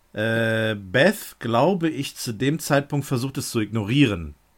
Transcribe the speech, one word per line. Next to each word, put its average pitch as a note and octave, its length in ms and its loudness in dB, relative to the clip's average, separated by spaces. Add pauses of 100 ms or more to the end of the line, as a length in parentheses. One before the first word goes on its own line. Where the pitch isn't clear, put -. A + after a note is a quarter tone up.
(140)
Äh, A2+ 600 0
Beth, B2+ 640 0
glaube D#3 500 2
ich, C#3 260 -6
zu B2 180 -8
dem C3+ 260 0
Zeitpunkt C#3+ 460 0
versucht C3+ 320 -2
es - 140 -6
zu A#2+ 80 0
ignorieren G#2 720 0 (240)